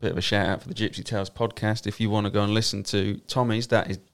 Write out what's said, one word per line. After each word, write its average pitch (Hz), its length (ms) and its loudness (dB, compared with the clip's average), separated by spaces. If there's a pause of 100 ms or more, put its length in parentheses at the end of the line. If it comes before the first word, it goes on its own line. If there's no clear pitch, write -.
bit 101 120 0
of 87 60 -4
a - 40 0
shout 101 260 2
out 95 140 0
for - 60 -12
the - 60 -8
Gypsy 107 300 -2
Tales 98 240 -2
podcast. 110 560 -2
If 104 160 -4
you 110 80 2
wanna 101 220 2
go 104 140 2
and 101 100 2
listen 104 300 0
to 98 320 0 (100)
Tommy's, 117 420 0
that 110 220 2
is 92 80 -4 (160)